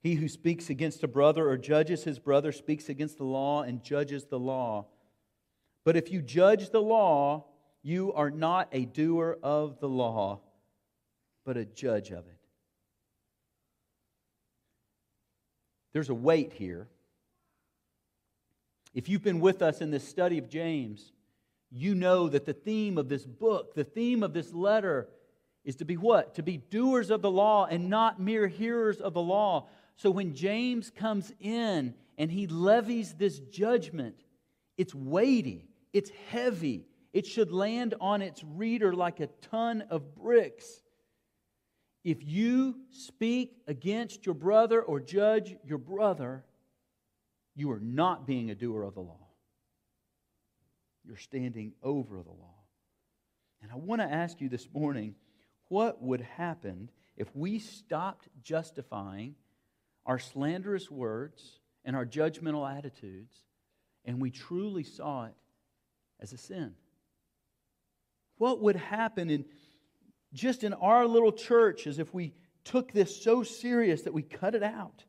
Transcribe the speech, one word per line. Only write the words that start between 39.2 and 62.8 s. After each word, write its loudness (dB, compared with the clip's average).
ton -4
of -6
bricks. -2
If -2
you 2
speak -4
against -6
your -2
brother 4
or -2
judge 2
your -6
brother, -2
you -4
are -4
not -2
being -4
a -8
doer -6
of -8
the -12
law. -18
You're -20
standing -10
over -4
the -18
law. -20
And -20
I -16
want -4
to 0
ask -4
you -6
this -8
morning, -4
what -2
would -2
happen -10
if -10
we -4
stopped -8
justifying -8
our -2
slanderous -6
words -8
and -6
our -2
judgmental -2
attitudes, -16